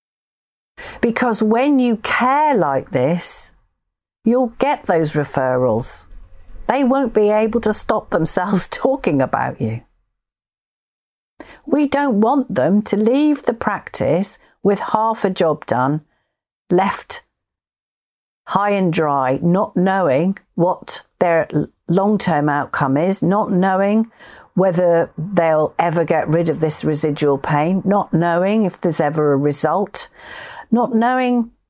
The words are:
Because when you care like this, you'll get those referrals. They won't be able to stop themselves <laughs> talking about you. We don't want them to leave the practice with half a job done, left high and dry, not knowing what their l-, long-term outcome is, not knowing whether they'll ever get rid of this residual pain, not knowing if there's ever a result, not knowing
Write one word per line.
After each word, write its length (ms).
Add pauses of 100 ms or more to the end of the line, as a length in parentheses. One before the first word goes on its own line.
(1000)
Because 420
when 360
you 180
care 580
like 360
this, 600 (760)
you'll 340
get 260
those 280
referrals. 920 (600)
They 160
won't 300
be 160
able 320
to 120
stop 360
themselves 580
<laughs> 40
talking 500
about 380
you. 220 (1800)
We 220
don't 340
want 320
them 300
to 140
leave 460
the 100
practice 840 (240)
with 180
half 460
a 40
job 360
done, 360 (680)
left 540 (1200)
high 240
and 200
dry, 500
not 340
knowing 600 (180)
what 480 (160)
their 340
l-, 140 (200)
long-term 640
outcome 480
is, 260
not 280
knowing 600 (420)
whether 640
they'll 600
ever 240
get 240
rid 220
of 100
this 240
residual 540
pain, 480
not 280
knowing 520
if 160
there's 180
ever 340
a 40
result, 720 (600)
not 240
knowing 580 (180)